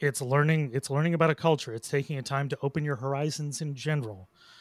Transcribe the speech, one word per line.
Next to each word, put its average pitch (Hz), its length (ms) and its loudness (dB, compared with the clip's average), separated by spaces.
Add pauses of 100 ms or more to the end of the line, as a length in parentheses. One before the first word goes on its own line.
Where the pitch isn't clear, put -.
it's 143 200 0
learning, 147 540 4
it's 139 160 -4
learning 156 240 2
about 165 160 4
a 151 40 4
culture. 151 380 2
It's 113 160 -8
taking 139 300 -2
a 131 40 -6
time 139 280 -2
to 139 100 -6
open 143 240 -2
your 143 120 -2
horizons 143 680 -4
in 147 120 -4
general. 120 540 -4 (320)